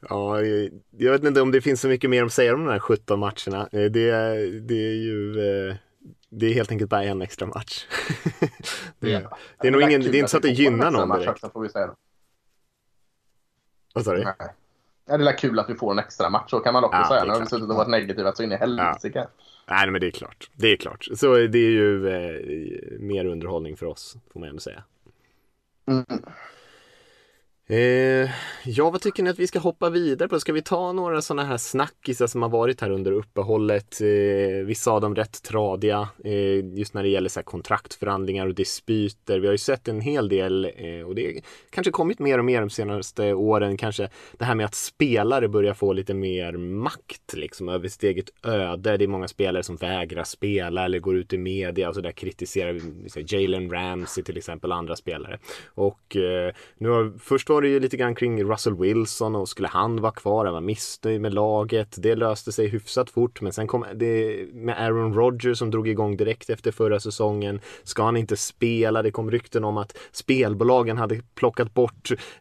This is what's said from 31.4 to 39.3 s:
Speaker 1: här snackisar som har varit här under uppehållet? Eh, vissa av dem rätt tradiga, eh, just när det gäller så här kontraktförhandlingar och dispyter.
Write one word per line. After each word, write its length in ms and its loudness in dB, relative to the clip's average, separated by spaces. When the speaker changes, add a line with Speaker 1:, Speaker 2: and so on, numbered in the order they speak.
Speaker 1:
här 140 -2
snackisar 720 -2
som 140 -2
har 80 0
varit 320 2
här 80 -2
under 220 0
uppehållet? 880 0
Eh, 640 2
vissa 260 -2
av 100 4
dem 140 0
rätt 280 -4
tradiga, 640 0
eh, 420 0
just 160 -6
när 100 -4
det 60 2
gäller 200 2
så 100 -8
här 40 -10
kontraktförhandlingar 1040 -4
och 80 -2
dispyter. 840 -2